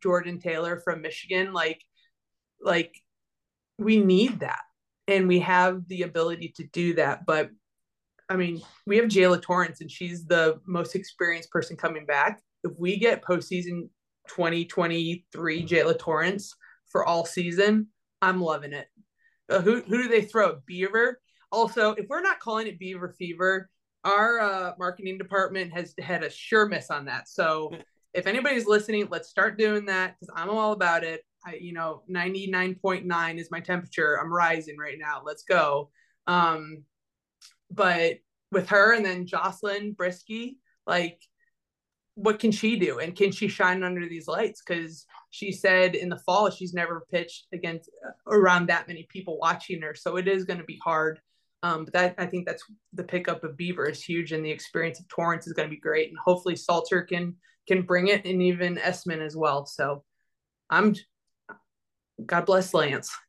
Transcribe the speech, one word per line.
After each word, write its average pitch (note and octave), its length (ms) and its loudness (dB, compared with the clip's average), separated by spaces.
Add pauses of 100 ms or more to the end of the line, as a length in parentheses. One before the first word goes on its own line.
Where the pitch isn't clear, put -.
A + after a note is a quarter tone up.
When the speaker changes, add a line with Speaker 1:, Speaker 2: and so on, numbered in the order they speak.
Speaker 1:
Jordan F3 380 0
Taylor E3+ 400 -4
from D#3+ 220 -4
Michigan? F#3 500 -4
Like, D#3+ 300 -2 (800)
like, E3+ 340 0 (840)
we G#3+ 200 6
need G3 420 6
that, - 220 -6 (440)
and F#3+ 220 4
we F3+ 120 6
have F3+ 480 2
the F3+ 140 -6
ability E3 540 -2
to D#3+ 120 -12
do F3 260 0
that. D3+ 320 0
But, D#3 240 2 (800)
I F#3+ 80 0
mean, E3+ 260 -2 (240)
we G3+ 100 4
have A#3 100 6
Jayla F3+ 360 6
Torrance, F3 380 0
and D#3+ 100 -14
she's F3 360 -10
the D#3+ 400 4
most E3+ 300 -4
experienced E3+ 540 -4
person E3 260 -4
coming D#3 300 -4
back. D3 340 0 (240)
If F3+ 140 -6
we F3+ 200 0
get A3+ 240 2
postseason F3 680 -4 (380)
twenty E3+ 360 0
twenty-three E3+ 1000 -2
Jayla E3 340 4
Torrance E3+ 560 -2 (360)
for - 140 0
all E3+ 200 2
season, G3+ 640 2 (340)
I'm F#3 180 2
loving D3 320 -4
it. C#3+ 160 -12 (600)
Uh, F#3+ 120 4
who, A3 220 4
who A#3+ 200 0
do B3 60 -2
they A3+ 140 6
throw? G3 440 2
Beaver? G3 540 0 (300)
Also, A3 440 2
if G#3 140 -8
we're D4+ 120 -4
not F#4 180 0
calling A3 300 -4
it F#3+ 100 -12
Beaver F3+ 400 -10
Fever, F#3 500 -2 (360)
our, G#3+ 360 2
uh, F#3+ 380 -2
marketing F#3 400 -6
department F#3+ 540 -2
has F3 260 -8
had E3 240 -4
a D3 80 -6
sure G#3+ 380 2
miss E3 220 -6
on D3 160 -6
that. B2+ 220 -8
So D#3 440 -2
Speaker 2:
<laughs> - 420 -16
Speaker 1:
if F3 140 -4
anybody's B3 380 0
listening, G#3 440 2
let's E3 180 -8
start G#3 300 0
doing G#3+ 280 0
that, F#3 340 -2
'cause F#3 160 -20
I'm F3 140 -6
all G#3+ 200 0
about F3 320 2
it. D#3+ 220 -8 (200)
I, F3 100 -14
you F3 180 -12
know, E3 340 -8
ninety-nine F#3 720 -2
point F#3 300 -2
nine E3 340 -2
is E3 100 -14
my E3 100 -8
temperature. E3+ 600 0
I'm D#3+ 120 -6
rising E3 460 0
right D3 220 -12
now. D3 240 -8
Let's D3+ 180 -10
go. D3 480 2 (380)
Um, D#3+ 560 0 (840)
but E3+ 480 2 (340)
with F3+ 160 0
her G#3 260 8
and A3 100 0
then F3+ 220 -4
Jocelyn G3 680 -4
Brisky, A3 640 -6 (300)
like, E3+ 340 -2 (960)
what G#3+ 240 0
can A3+ 100 4
she A3 260 0
do? D#3 220 0
And E3 180 -6
can G3 140 4
she G3 180 -2
shine F#3 360 2
under F3+ 240 -4
these E3 180 -12
lights? F#3+ 340 -4
'Cause E3 460 -8 (240)
she G3 220 -10
said F#3 420 4
in F3+ 140 -4
the F3 100 -8
fall, G3 320 2
she's F#3 240 -10
never E3+ 380 -4
pitched E3+ 400 -6
against, E3+ 360 -8 (160)
uh, B2+ 60 -14 (160)
around F#3 400 6
that E3+ 220 0
many E3 200 -12
people F#3 300 -10
watching E3+ 440 -2
her. D#3 120 -8
So F3 220 -6
it F#3 100 -2
is F#3+ 180 0
gonna F3 200 -8
be - 180 -16
hard. D#3 380 -2 (420)
Um, D#3+ 220 -2
but - 100 -16
that, F3+ 240 2
I F3+ 80 -4
think F3+ 200 -6
that's - 180 -10 (280)
the F3 120 -10
pickup F3 400 -4
of D3 120 -10
Beaver F3 320 -4
is D3+ 140 -8
huge, E3 300 -6
and D#3+ 120 -4
the D#3 60 -6
experience - 480 -6
of - 100 -20
Torrance E3+ 380 -4
is E3 60 -10
gonna D#3 160 -4
be D3+ 80 -12
great. D#3 320 -2
And E3 100 -18
hopefully F3 380 2
Salter E3+ 480 0
can, F3 320 -6 (320)
can F#3 140 2
bring F3+ 260 2
it, G3 180 2
and F3+ 160 0
even F3 340 0
Esman D#3+ 480 -4
as D3+ 120 -8
well. C#3+ 280 0
So C#3+ 400 -4 (640)
I'm, F#3+ 280 4 (1300)
God E3+ 180 0
bless F#3 300 4
Lance D3 400 0 (140)